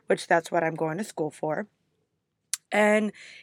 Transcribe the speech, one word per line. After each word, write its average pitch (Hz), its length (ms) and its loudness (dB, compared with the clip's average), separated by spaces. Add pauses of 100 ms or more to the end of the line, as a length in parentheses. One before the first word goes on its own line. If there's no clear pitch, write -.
which - 200 0
that's 170 240 2
what 170 140 2
I'm 160 100 -2
going 160 220 -4
to 156 80 -6
school 151 260 -6
for. - 340 -4 (1040)
And 208 440 2 (300)